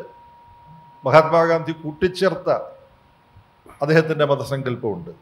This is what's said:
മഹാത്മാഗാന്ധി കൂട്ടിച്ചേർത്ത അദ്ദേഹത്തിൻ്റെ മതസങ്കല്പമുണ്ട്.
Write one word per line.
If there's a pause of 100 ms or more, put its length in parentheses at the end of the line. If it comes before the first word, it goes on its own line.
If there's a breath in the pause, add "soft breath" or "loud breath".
(1040)
മഹാത്മാഗാന്ധി
കൂട്ടിച്ചേർത്ത (1300)
അദ്ദേഹത്തിൻ്റെ
മതസങ്കല്പമുണ്ട്. (100)